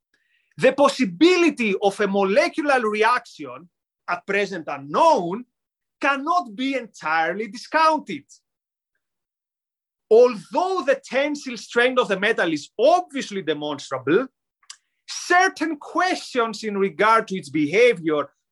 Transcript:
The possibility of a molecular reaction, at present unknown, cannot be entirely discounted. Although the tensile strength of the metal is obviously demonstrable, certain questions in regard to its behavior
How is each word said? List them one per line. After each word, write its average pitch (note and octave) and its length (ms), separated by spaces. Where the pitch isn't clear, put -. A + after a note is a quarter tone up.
The A#3+ 140
possibility C4+ 1120
of G3 180
a G3+ 80
molecular B3+ 800
reaction, G#3 840
at F3 200
present G3 420
unknown, F#3 800
cannot C#4+ 540
be C4 200
entirely F3 760
discounted. C#4 760
Although B3 760
the C#4 180
tensile C#4 540
strength B3 420
of G3+ 80
the F#3+ 100
metal G#3 320
is D3 280
obviously C#4 640
demonstrable, D3 840
certain F4 720
questions B3 880
in G3+ 140
regard G#3 500
to F#3+ 80
its C#3 140
behavior D#3 800